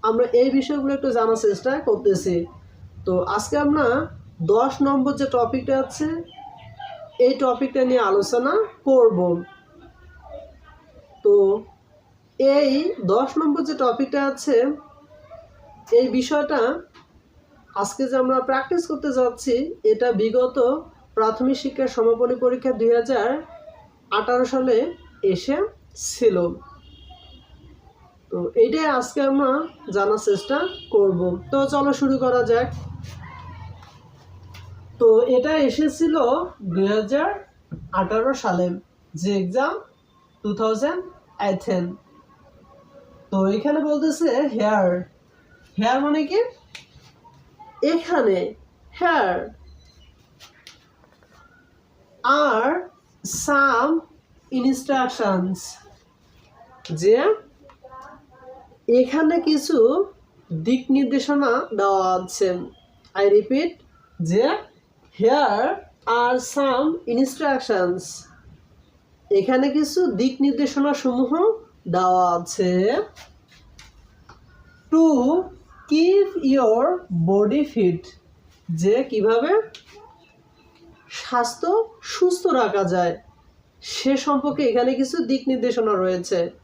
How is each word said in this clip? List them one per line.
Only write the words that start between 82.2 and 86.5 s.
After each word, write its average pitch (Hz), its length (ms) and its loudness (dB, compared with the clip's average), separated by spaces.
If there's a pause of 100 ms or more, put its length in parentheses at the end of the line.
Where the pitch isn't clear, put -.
রাখা 202 240 0 (100)
যায় 175 200 0 (680)
সে - 300 -2 (140)
সম্পর্কে 285 440 0
এখানে 240 200 2 (100)
কিছু 269 160 -2 (140)
দিক 262 200 -2
নির্দেশনা 233 420 0 (100)
রয়েছে। 185 380 -2 (240)